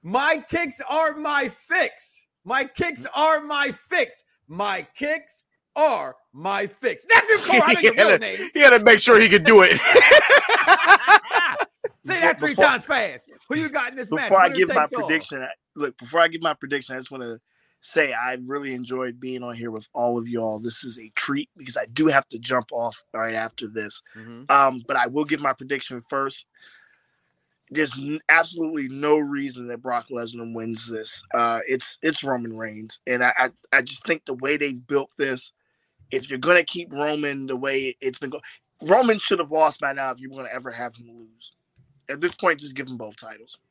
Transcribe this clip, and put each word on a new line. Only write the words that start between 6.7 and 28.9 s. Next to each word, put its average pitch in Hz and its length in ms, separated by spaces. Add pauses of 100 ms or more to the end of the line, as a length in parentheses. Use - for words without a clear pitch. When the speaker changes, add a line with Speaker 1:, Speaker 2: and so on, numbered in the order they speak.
Speaker 1:
Nephew 440 260
Speaker 2:
<laughs> - 80
Speaker 1:
Cole, 247 180
I 339 80
know 349 80
Speaker 2:
He 262 60
Speaker 1:
your 233 80
Speaker 2:
had 269 120
Speaker 1:
real - 60
Speaker 2:
to, - 60
Speaker 1:
name. 101 340
Speaker 2:
he 302 80
had 277 100
to 240 100
make 214 200
sure 233 180
he 220 120
could 170 140
do 220 180
it. 180 180
<laughs> - 0 (2250)
Speaker 1:
Say 349 160
that 330 180
three 302 120
Speaker 3:
Before, 285 160
Speaker 1:
times 254 180
fast. 208 460 (180)
Who 294 80
you 311 140
got 254 220
in 262 40
this 247 160
match? 247 160
Speaker 3:
before 190 140
I 175 60
Speaker 1:
Winner 151 80
Speaker 3:
give 180 120
my - 140
Speaker 1:
takes 151 100
all. - 120
Speaker 3:
prediction, 156 380
I, 127 60 (260)
look, 143 220
before 135 240
I 165 80
give 165 140
my 165 100
prediction, 135 420
I 127 40
just 127 120
wanna 120 300 (400)
say 147 320
I 123 240 (100)
really 139 280
enjoyed 123 440
being 127 240
on 120 120
here 117 160
with 110 240
all 120 240
of 117 100
y'all. 113 300
This 117 260
is 120 140
a 110 180
treat 143 400
because 127 220
I 107 80
do 151 220
have 139 200
to 120 100
jump 120 340
off 117 300 (120)
right 113 200
after 110 340
this. 107 340 (120)
Speaker 1:
Mm-hmm. 117 360
Speaker 3:
Um, 135 360
but 135 100
I 123 100
will 143 180
give 147 160
my 139 140
prediction 131 560
first. 135 340 (1300)
There's 139 280
n-, 147 300
absolutely 165 600
no 147 300